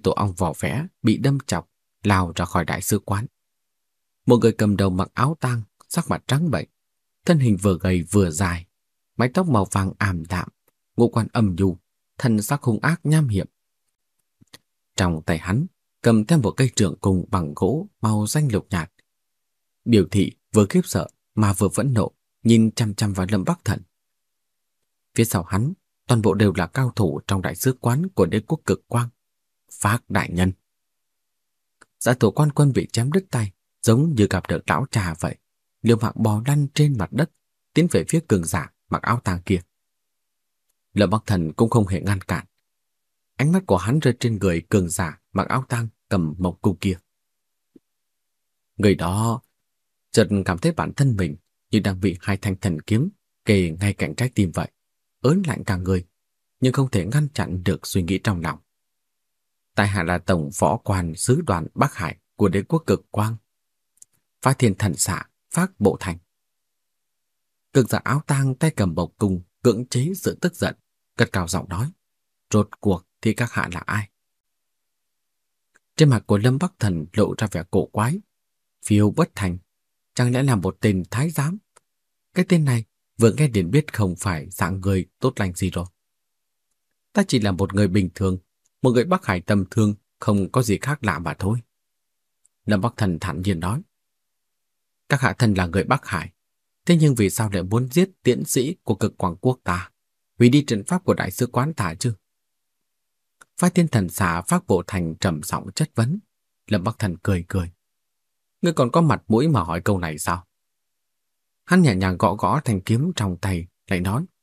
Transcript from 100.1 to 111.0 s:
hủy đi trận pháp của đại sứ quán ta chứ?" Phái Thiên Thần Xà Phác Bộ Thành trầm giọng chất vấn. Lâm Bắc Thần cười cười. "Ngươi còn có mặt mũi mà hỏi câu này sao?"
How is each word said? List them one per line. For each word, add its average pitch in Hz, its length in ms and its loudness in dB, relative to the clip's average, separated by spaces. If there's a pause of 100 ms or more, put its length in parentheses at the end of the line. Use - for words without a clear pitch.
hủy 120 100 8
đi 143 180 4
trận 104 160 -2
pháp 180 200 -4
của 104 100 2
đại 98 180 -2
sứ 123 160 -2
quán 143 260 -4
ta 92 260 -4
chứ?" 120 140 -2 (1400)
Phái 175 120 2
Thiên 170 180 2
Thần 98 220 0
Xà 85 320 -2
Phác - 260 -2
Bộ 87 200 2
Thành 82 280 -4
trầm 78 280 -2
giọng 95 320 -8
chất - 200 -2
vấn. 135 240 0 (480)
Lâm 95 160 -2
Bắc 110 160 -4
Thần 90 240 -2
cười 90 240 0
cười. 87 240 -4 (880)
"Ngươi 175 120 2
còn 127 180 2
có 170 100 4
mặt 131 260 2
mũi 117 200 4
mà 120 160 2
hỏi 85 180 -4
câu 98 180 0
này 80 180 -6
sao?" 90 280 -4 (1200)